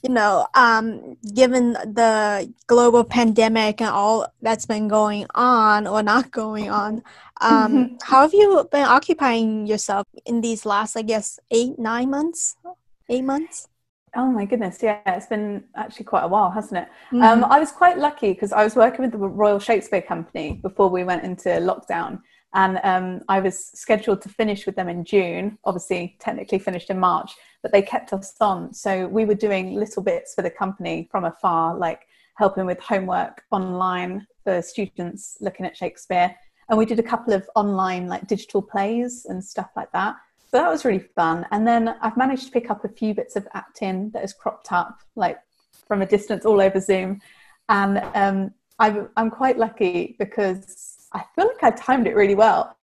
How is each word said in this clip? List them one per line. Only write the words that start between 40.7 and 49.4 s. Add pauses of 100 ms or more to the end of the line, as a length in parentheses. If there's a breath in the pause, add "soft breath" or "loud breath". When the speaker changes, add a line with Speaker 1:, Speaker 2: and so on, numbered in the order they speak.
Speaker 2:
really (100)
fun.
And
then
I've
managed
to
pick
up
a
few
bits
of
acting
that
has
cropped
up, (160)
like, (480)
from
a
distance
all
over
Zoom. (480 soft breath)
And, (140)
um, (240)
I'm,
I'm
quite